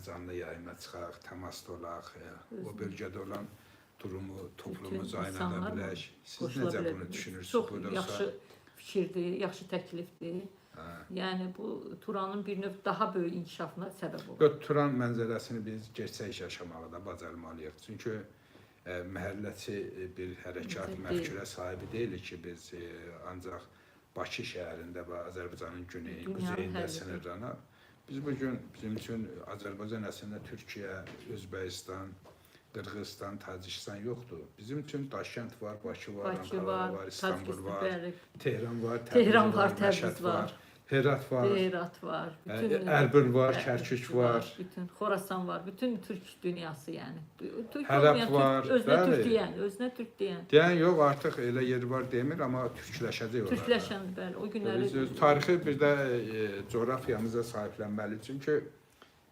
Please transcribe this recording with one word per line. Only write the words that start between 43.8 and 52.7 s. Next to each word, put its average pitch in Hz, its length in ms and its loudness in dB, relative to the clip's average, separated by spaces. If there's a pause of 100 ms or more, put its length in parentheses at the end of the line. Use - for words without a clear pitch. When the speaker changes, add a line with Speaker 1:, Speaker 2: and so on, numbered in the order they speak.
Speaker 2:
var, 120 180 8
Speaker 1:
var. 113 260 0
Speaker 2:
bütün 180 280 -8
Xorasan 190 600 -2
var, 170 200 -4
bütün 226 300 -2
Türk - 460 -10
dünyası, 170 480 -4
yəni. 160 280 -8 (520)
Türk 294 180 -4
Speaker 1:
Hələb 143 200 10
Speaker 2:
olmayan 233 240 6
Speaker 1:
var, 139 300 6
Speaker 2:
Türk, 135 80 0
özünə 240 260 8
Speaker 1:
bəli. - 180 8
Speaker 2:
Türk 220 120 6
deyən, 196 260 4 (140)
özünə 247 280 -4
Türk - 240 -10
deyən. 185 220 -2 (100)
Speaker 1:
Deyən 165 280 10
yox, 165 200 8
artıq 143 400 4
elə 123 240 2
yeri 123 260 2
var 131 220 0
demir, 139 280 2
amma 127 260 0 (140)